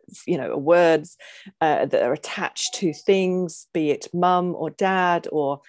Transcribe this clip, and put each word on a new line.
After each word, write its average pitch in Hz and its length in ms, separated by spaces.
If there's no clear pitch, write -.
you 170 100
know, 123 160
are - 60
words, 165 580
uh, 151 260
that - 160
are 123 100
attached - 600
to 165 180
things, 185 800
be 156 180
it - 220
mum 180 440
or 156 140
dad 185 600
or 139 380